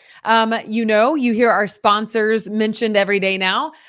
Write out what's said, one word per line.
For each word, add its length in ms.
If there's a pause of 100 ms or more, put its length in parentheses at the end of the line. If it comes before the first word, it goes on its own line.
(240)
Um, 300 (120)
you 200
know, 280
you 200
hear 160
our 160
sponsors 840
mentioned 480
every 240
day 160
now, 360 (160)